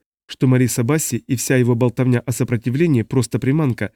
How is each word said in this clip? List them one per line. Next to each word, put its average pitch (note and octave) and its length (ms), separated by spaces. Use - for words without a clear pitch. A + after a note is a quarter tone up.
что - 220
Мари B2+ 200
Сабаси B2 500
и B2+ 180
вся B2+ 220
его B2 180
болтовня B2 440
о - 120
сопротивлении B2 720
просто B2+ 340
приманка, B2 580